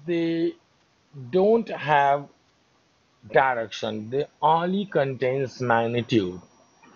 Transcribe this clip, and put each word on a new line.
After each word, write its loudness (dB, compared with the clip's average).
they -2
don't 2
have 2
direction, -2
they -4
only 0
contains -2
magnitude. 0